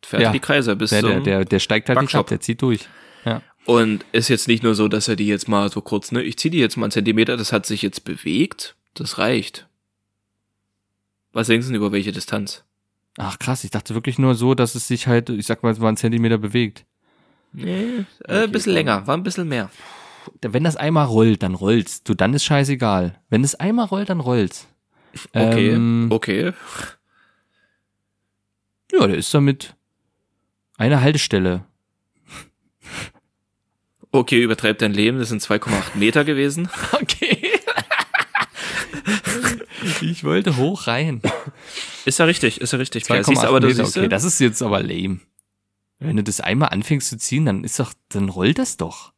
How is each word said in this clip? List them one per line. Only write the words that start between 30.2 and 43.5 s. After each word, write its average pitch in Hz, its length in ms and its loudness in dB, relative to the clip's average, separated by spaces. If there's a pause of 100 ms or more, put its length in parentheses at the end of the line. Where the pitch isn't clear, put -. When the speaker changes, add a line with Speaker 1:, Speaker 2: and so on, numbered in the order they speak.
Speaker 2:
eine 127 220 4
Haltestelle. 98 640 2 (2500)
Speaker 1:
Okay, 127 320 4
übertreibt 110 400 0
dein 107 100 2
Leben, 110 260 2
das 117 120 -4
sind 107 120 -4
zwei 104 160 0
Komma 107 200 -2
acht - 180 -8
Meter 113 280 2
gewesen. 143 500 0
Speaker 2:
<laughs> - 180 -6
Okay. - 500 -2 (2500)
Ich 160 220 -4
wollte 170 320 0
hoch 151 300 -2
rein. 127 360 -2 (840)
Speaker 1:
Ist 135 140 0
ja 170 60 6
richtig, 160 360 2
ist - 120 -4
ja 131 60 -2
richtig. 123 260 -6
Ja, - 20 -10
Speaker 2:
Zwei 117 80 2
Komma 101 60 2
acht 104 80 0
Speaker 1:
siehst 135 160 4
du, 113 40 2
aber 131 120 6